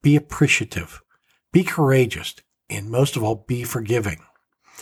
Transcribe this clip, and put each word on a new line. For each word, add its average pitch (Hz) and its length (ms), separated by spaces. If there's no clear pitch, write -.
Be 147 140
appreciative. - 840
Be 185 100
courageous. 135 720
And 104 220
most 131 260
of 113 60
all, 107 240
be 120 160
forgiving. 110 560